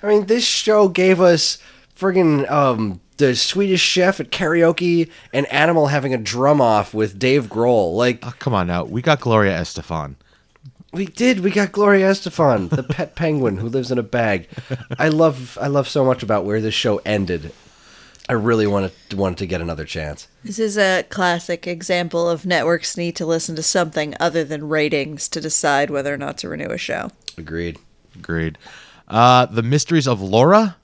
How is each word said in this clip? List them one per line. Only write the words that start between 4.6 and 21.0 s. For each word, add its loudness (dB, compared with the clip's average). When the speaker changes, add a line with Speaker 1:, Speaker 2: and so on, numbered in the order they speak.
Speaker 1:
and 0
Animal 2
having 0
a -2
drum 2
off 2
with -2
Dave 2
Grohl. 2
Like, 0
Speaker 2:
Oh, -12
come -2
on 0
now. -2
We -6
got 0
Gloria 2
Estefan. -8
Speaker 1:
We -4
did. 0
We 0
got 0
Gloria 4
Estefan, 0
the -2
pet -6
<laughs> -
penguin 0
who -6
lives -4
in 0
a -4
bag. -2
I 0
love, 0
I -4
love 0
so 0
much 0
about -2
where -2
this -2
show 0
ended. -2
I -2
really 2
wanted, 0
wanted -2
to -6
get -4
another -6
chance. -10
Speaker 3:
This -12
is -2
a 2